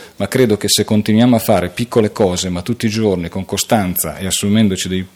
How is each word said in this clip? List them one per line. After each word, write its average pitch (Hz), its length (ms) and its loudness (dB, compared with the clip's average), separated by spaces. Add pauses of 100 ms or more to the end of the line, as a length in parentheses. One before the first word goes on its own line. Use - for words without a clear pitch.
(160)
Ma 101 100 -4
credo 117 300 2
che 104 120 -4
se 104 160 2
continuiamo 110 520 4
a - 20 4
fare 90 300 0
piccole 117 420 0
cose, 92 380 0
ma 90 140 -4
tutti 117 240 -4
i 107 40 0
giorni 98 380 0
con 95 160 -6
costanza 95 720 -2
e 95 100 -8
assumendoci 101 600 0
dei 92 280 -4